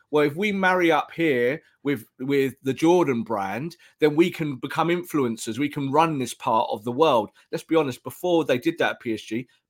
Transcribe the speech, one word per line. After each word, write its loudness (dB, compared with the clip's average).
"Well, 2
if -2
we -2
marry 2
up 0
here 0
with, -4
with 0
the -2
Jordan 2
brand, -6
then 2
we 4
can -6
become -2
influencers. -2
We -2
can -4
run 2
this -6
part -2
of -6
the -4
world." 2
Let's -8
be 0
honest, 0
before 0
they 2
did -2
that 0
at -14
P -4
S -6
G, -6